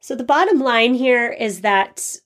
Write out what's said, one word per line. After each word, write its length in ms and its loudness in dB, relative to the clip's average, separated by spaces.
So 140 -12
the 80 -10
bottom 380 2
line 340 2
here 340 2
is 340 -6
that 640 -2